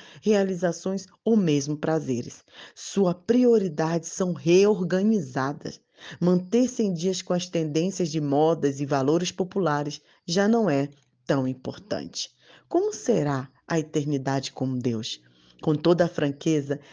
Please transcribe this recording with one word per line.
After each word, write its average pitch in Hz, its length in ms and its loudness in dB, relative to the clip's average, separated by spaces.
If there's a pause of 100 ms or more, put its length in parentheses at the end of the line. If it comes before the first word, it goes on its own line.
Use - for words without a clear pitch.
(200)
realizações 190 840 0 (180)
ou 226 120 4
mesmo 147 400 2
prazeres. 147 640 -4 (320)
Suas 180 400 0 (100)
prioridades 185 880 2
são 180 220 -2
reorganizadas. 170 1500 2 (400)
Manter-se 180 640 2
em 196 100 0
dias 180 300 -4
com - 100 -4
as 180 140 -2
tendências 165 640 -2
de 156 100 -2
modas 147 600 2
e 143 40 -4
valores 147 460 0
populares 156 720 -4 (240)
já 196 220 2
não 226 200 2
é 143 200 2 (360)
tão 139 220 0
importante. - 880 -8 (340)
Como 403 240 0
será 147 560 -2 (180)
a 165 120 -2
eternidade 139 720 -2
com 131 260 -4
Deus? 117 440 -4 (420)
Com 156 140 0
toda 170 280 2
a 165 40 0
franqueza, 143 720 -2 (120)